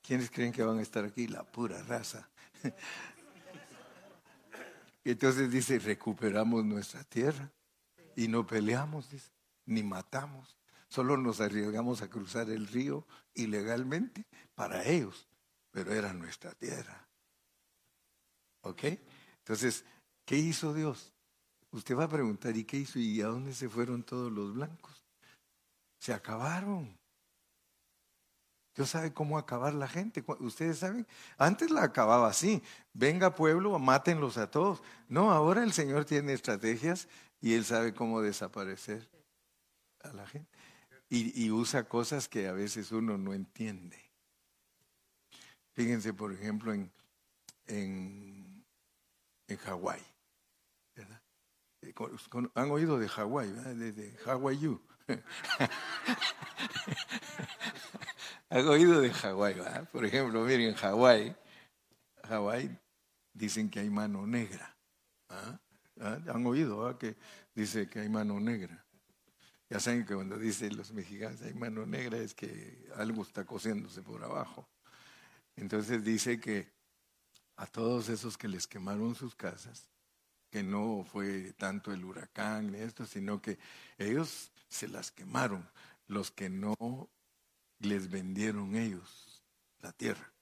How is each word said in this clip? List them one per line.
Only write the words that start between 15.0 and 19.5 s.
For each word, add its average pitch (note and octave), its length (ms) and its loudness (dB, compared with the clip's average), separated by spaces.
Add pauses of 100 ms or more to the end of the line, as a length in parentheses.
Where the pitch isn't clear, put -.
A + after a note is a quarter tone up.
pero F#2+ 220 -4
era G2+ 220 -2
nuestra E2+ 400 -12
tierra". - 520 -10 (1600)
¿Ok? F#2 220 -8 (540)
Entonces, A2 460 -2 (400)